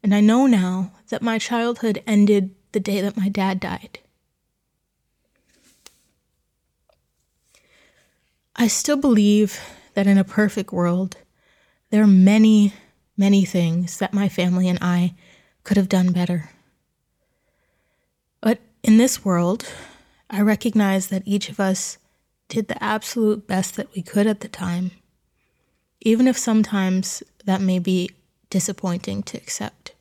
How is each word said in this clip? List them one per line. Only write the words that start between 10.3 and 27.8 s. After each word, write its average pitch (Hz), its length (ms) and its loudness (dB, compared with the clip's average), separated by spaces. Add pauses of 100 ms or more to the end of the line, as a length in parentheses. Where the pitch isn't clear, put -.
world, 175 440 -2 (760)
there 214 120 2
are 208 60 6
many, 208 640 6 (440)
many 196 280 4
things 170 540 -2
that 196 160 -4
my 202 140 0
family 180 400 0
and 180 120 -2
I 175 340 0 (480)
could 208 140 -2
have 190 120 0
done 180 240 2
better. 175 380 -4 (1900)
But 226 180 -2 (240)
in 220 140 6
this 247 280 2
world, 180 420 -2 (640)
I 202 100 -4
recognize 202 680 0
that 190 180 -4
each 202 220 -4
of 208 120 -10
us 190 380 -2 (500)
did 220 200 -6
the - 140 -8
absolute 214 640 -2
best 190 300 -4
that - 180 -10
we 180 80 -8
could 202 240 0
at 208 140 -2
the - 80 -16
time, 180 440 -6 (1080)
even 226 260 2
if 254 120 0
sometimes 196 840 -2 (220)
that 190 160 0
may 185 180 0
be 180 320 -2 (400)